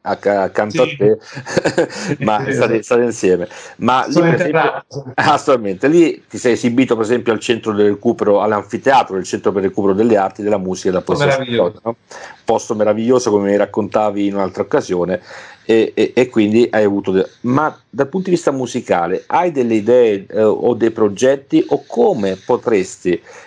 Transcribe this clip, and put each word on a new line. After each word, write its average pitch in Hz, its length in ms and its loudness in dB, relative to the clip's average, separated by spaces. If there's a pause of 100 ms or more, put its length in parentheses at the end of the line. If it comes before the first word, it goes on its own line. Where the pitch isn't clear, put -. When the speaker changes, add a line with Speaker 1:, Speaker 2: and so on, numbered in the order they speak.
Speaker 1:
acc-, - 260 -6
accanto 101 580 0
Speaker 2:
Sì. 156 80 0
Speaker 1:
a - 40 -12
te, 107 220 2 (1000)
<laughs> - 60 -6
ma 107 160 2
Speaker 2:
Sì, - 60 -8
sì, 143 100 -4
Speaker 1:
state, 110 220 0
Speaker 2:
sì. - 40 -8
Speaker 1:
state 120 200 2
insieme. 95 460 0 (280)
Ma 123 300 0
lì, 131 60 -6
Speaker 2:
Sono 165 120 4
Speaker 1:
per 165 100 2
esempio, 160 260 0
Speaker 2:
interrato, - 260 -4 (180)
sì. 131 100 -16
Speaker 1:
assolutamente, 131 720 0
lì 165 380 2
ti - 120 -12
sei 123 160 2
esibito 120 420 2
per 113 80 0
esempio 117 300 0
al 107 60 -2
centro 113 320 -2
del 104 180 2
recupero, 104 500 0
all'anfiteatro, 107 760 0
del 92 100 -4
Centro - 280 -4
per 95 100 -2
il 95 60 2
recupero 98 240 0
delle 110 240 2
arti, 95 260 -2
della 104 160 0
musica 92 300 -6
e - 40 0
della 90 120 -2
poesia 143 220 -2
Speaker 2:
Meraviglioso. 120 440 0
Speaker 1:
storica, - 200 -12
no? 120 60 -6 (500)
Posto 113 280 -2
meraviglioso, 110 560 0
come 101 200 2
mi 101 60 2
raccontavi 104 720 -2
in 98 80 -4
un'altra 98 280 -4
occasione, 92 580 -2 (480)
e, 113 280 4
e, 110 180 0
e 123 140 2
quindi 110 420 2
hai 110 140 2
avuto 101 260 0
de-, 92 180 0 (120)
ma 139 360 -2 (140)
dal 135 160 -2
punto 185 240 -6
di 175 60 2
vista 151 160 0
musicale 98 760 -2
hai 170 240 0
delle 123 240 0
idee, 110 560 2
eh, 110 120 -2
o 110 320 2
dei 113 180 0
progetti, 123 800 0
o 135 180 -2
come 147 480 0
potresti, 95 840 -2 (260)